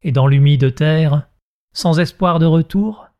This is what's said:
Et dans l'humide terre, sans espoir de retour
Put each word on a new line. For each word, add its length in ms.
Et 100
dans 140
l'humide 480
terre, 540
sans 280
espoir 380
de 80
retour 600